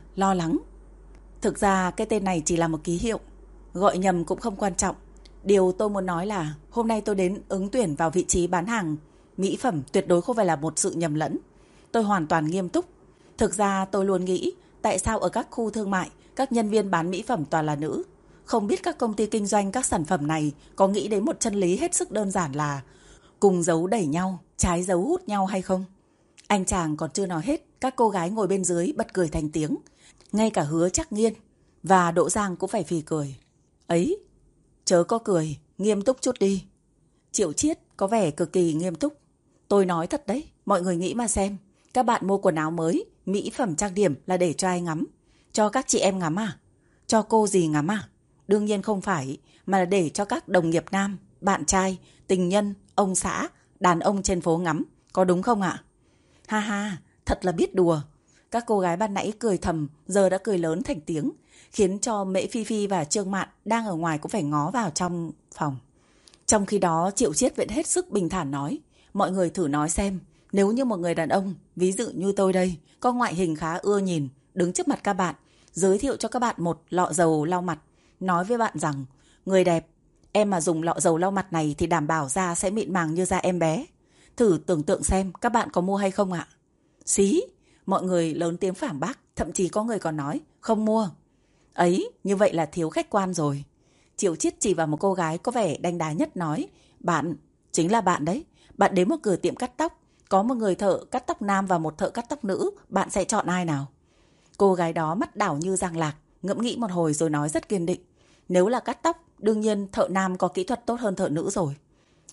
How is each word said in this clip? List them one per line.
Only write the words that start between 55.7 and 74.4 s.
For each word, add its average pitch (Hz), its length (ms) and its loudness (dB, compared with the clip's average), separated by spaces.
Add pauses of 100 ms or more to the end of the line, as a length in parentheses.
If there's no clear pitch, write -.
"Ha 214 120 -2
ha, 208 380 -4 (280)
thật - 200 -2
là 185 60 0
biết 196 240 0
đùa." 170 260 4 (500)
Các 233 160 -2
cô 214 120 2
gái 175 180 0
ban 208 160 -2
nãy 196 260 -2
cười 208 180 0
thầm, 165 300 -2 (200)
giờ 196 220 4
đã 185 80 2
cười 196 200 0
lớn 165 260 0
thành 226 180 -6
tiếng, 165 300 -4 (400)
khiến 220 280 0
cho 208 240 -2
Mễ 190 240 -2
Phi 226 160 -4
Phi 208 240 -2
và 185 160 0
Trương 190 280 -2
Mạn 196 160 -2 (180)
đang 226 200 0
ở 196 100 -4
ngoài 160 220 -2
cũng - 140 -8
phải 208 120 -2
ngó 147 280 0
vào 226 180 -2
trong 170 420 -4 (240)
phòng. 143 220 -4 (680)
Trong 208 200 2
khi 202 140 0
đó, 175 360 2
Triệu 196 180 0
Chiết 247 220 0
vẫn - 140 -4
hết 277 180 -4
sức 370 220 -2
bình 185 200 -2
thản 165 220 -4
nói, 143 280 -4 (340)
"Mọi 196 180 2
người 185 180 2
thử 165 180 -2
nói 151 220 0
xem, 196 300 -2 (320)
nếu 196 200 4
như 254 140 0
một 226 120 -2
người 170 180 0
đàn 165 140 -2
ông, 190 240 0 (220)
ví 185 160 2
dụ 226 240 -4
như 185 160 -2
tôi 196 220 2
đây, 185 220 0 (240)
có 247 140 2
ngoại 240 220 -2
hình 170 200 0
khá 160 180 -4
ưa 190 240 0
nhìn, 175 320 -2 (240)